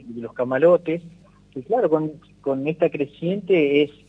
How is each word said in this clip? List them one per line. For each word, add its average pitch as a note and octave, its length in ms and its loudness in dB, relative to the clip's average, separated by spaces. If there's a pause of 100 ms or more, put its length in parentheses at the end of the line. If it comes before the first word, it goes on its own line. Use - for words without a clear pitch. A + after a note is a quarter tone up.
(160)
los A#2 180 -12
camalotes, D#3 680 2 (540)
y C3+ 60 -10
claro, G3+ 280 0
con, D#3 240 0 (280)
con C3+ 260 -4
esta E3 220 0
creciente D3+ 920 0
es D3 80 -4 (180)